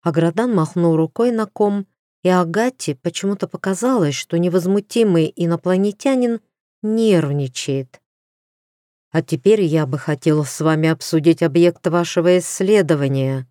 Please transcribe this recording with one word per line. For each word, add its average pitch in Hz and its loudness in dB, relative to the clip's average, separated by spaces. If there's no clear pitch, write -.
Аградан 170 0
махнул 165 0
рукой 165 0
на 220 -2
ком, 202 -2
и 180 2
Агате 180 0
почему-то 196 -4
показалось, 190 -2
что - -6
невозмутимый 180 0
инопланетянин 202 -2
нервничает. 147 -2
"А 180 0
теперь 202 2
я 156 0
бы 135 -4
хотел 151 -2
с - -10
вами 156 2
обсудить 160 0
объект 170 2
вашего 175 2
исследования". 143 0